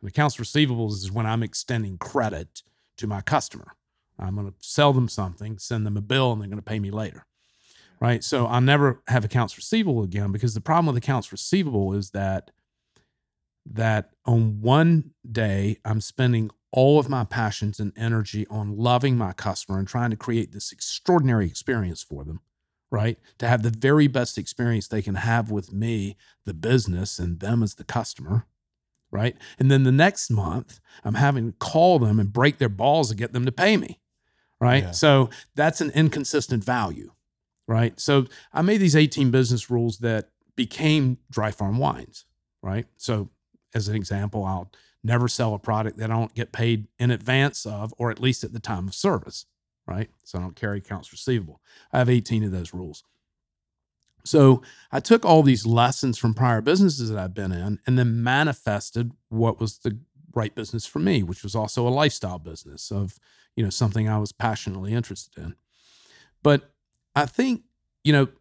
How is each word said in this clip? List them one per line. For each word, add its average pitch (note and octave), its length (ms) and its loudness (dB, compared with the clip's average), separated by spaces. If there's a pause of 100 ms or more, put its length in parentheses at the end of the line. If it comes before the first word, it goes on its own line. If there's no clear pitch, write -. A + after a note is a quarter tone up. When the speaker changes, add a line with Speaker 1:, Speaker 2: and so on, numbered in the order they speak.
Speaker 1:
And G2+ 80 -14
accounts D3 280 0
receivables A#2 560 0
is F#2+ 200 -8
when A2 140 -2
I'm A2+ 160 0
extending G#2+ 560 -6
credit G#2 640 -6 (340)
to A#2+ 100 -10
my G2+ 140 -6
customer. - 540 -4 (440)
I'm F#2+ 180 -6
gonna G2 240 -10
sell D3 340 2
them B2 140 2
something, G2+ 500 -8
send A2 260 -4
them G#2 140 -4
a - 20 -4
bill, B2+ 320 2
and G#2+ 80 -4
they're G2+ 80 -10
gonna G2+ 140 -10
pay A2 160 -6
me G2+ 120 -4
later, G#2 360 -8 (760)
right? A#2 240 0
So B2 220 0
I'll A#2+ 160 2
never C#3 460 4
have A#2+ 160 2
accounts A2+ 340 -2
receivable F3 460 0
again, G2 280 -4
because G#2+ 220 -2
the G#2+ 60 -6
problem D#3+ 340 2
with A#2+ 100 -2
accounts C3 280 -2
receivable A#2 600 -2
is G2 200 -4
that, G2 400 -4 (1160)
that G#2+ 440 -2 (120)
on A2+ 360 2
one D#3 500 4 (180)
day, G#2 560 0
I'm G#2+ 160 -2
spending A#2 500 0 (220)
all C3+ 260 6
of B2+ 100 0
my B2+ 160 -2
passions G#2 560 -4
and G2+ 160 -6
energy A2 520 -2
on G#2 280 -6
loving B2 400 2
my G#2 160 -2
customer G2 460 -6
and F#2+ 100 -4
trying A#2+ 220 -2
to A2 60 -4
create A2+ 360 -4
this G2+ 200 -12
extraordinary C3 760 0
experience F#2 560 -4
for C#2 200 -14
them, D#2+ 180 -12 (500)
right? A2 280 -2 (200)
To A#2+ 100 -2
have A#2+ 140 4
the A#2 80 2
very C#3 380 4
best B2+ 280 -2
experience A2+ 500 -2
they A2 140 -4
can G2 140 -4
have A2+ 360 0
with G#2 220 -6
me, G2+ 440 -4 (280)
the G2 100 -8
business, G2 640 0
and F2 220 -4
them A2+ 220 0
as G#2 120 -2
the - 100 -20
customer, - 640 -4 (640)
right? A2 260 -2 (220)
And C3 120 4
then C3+ 140 6
the B2+ 80 6
next E3+ 380 2
month, G#2 480 -2 (240)
I'm G#2+ 120 -4
having B2 380 0
to - 60 -18
call E3+ 400 4
them A2 220 4
and G2+ 120 0
break B2+ 260 4
their B2 100 0
balls B2+ 400 0
to G#2+ 80 -6
get A2+ 160 -8
them B2+ 140 -2
to C3 60 -2
pay G3+ 240 2
me, - 240 -4 (600)
right? B2 240 4
Speaker 2:
Yeah. F#2 60 -6
Speaker 1:
So C3+ 400 4 (240)
that's D#3 260 0
an D3+ 100 -2
inconsistent C#3+ 720 0
value, F#2+ 500 -4 (540)
right? A2+ 320 0
So C#3 280 2 (260)
I D#3 100 0
made G#3 160 4
these E3+ 180 4
eighteen D3 340 4
business B2 400 2
rules A#2 280 0
that A2 300 -2 (280)
became C#3 600 0 (120)
Dry G#2+ 220 -2
Farm G#2 260 -2
Wines, - 480 -4 (360)
right? G2 240 -4 (100)
So G#2+ 340 -4 (440)
as G#2 140 -2
an G#2+ 80 -2
example, G2+ 480 -4
I'll F#2+ 260 -6 (340)
never A#2+ 240 2
sell A2 260 -2
a G2+ 40 -6
product A2 400 -4
that A2 120 -6
I A2+ 40 -2
don't A2+ 200 -2
get A#2 160 -6
paid A2+ 380 -2 (100)
in B2 140 2
advance C3 540 0
of, G#2 320 -8
or A#2+ 120 -2
at A2 80 -8
least B2+ 240 -2
at A2+ 100 -8
the A2+ 60 -10
time F#2+ 300 -6
of F#2 60 -10
service, - 500 -4 (420)
right? F#2 220 -6 (160)
So - 140 -10
I - 20 -6
don't F2+ 160 -10
carry G#2 220 -4
accounts - 340 -12
receivable. G2+ 480 -4 (320)
I - 60 0
have B2+ 100 2
eighteen A#2 340 2
of G#2 80 -2
those F2+ 240 -8
rules. F2 300 -12 (1200)
So C3+ 380 6 (280)
I C3+ 80 -2
took A3+ 260 4
all D#3+ 200 8
these B2 200 4
lessons A#2 540 2
from A2+ 160 0
prior A#2 260 2
businesses C#3+ 500 2
that G#2+ 80 -4
I've F#2 160 -6
been F#2+ 180 -4
in F#2 340 -4
and B2+ 100 2
then A#2 280 2
manifested B2 880 -2 (160)
what A2+ 320 0
was A2 180 -6
the A2 200 -6 (360)
right A2 180 -2
business A2 340 -8
for - 120 -8
me, E3 240 2
which F2 220 -8
was G2 100 -10
also A2+ 320 -2
a A#2+ 40 2
lifestyle B2+ 500 -2
business D#2 500 -16
of, G2 300 -6 (340)
you A#2+ 80 -2
know, G2 80 0
something G#2+ 380 -2
I G#2+ 100 0
was G#2 140 -6
passionately G2+ 600 -6
interested A2 480 -8
in. D#2+ 140 -12 (880)
But C#3+ 300 2 (420)
I D3 120 2
think, B3 360 -2 (400)
you D3+ 100 4
know C#3 160 4 (120)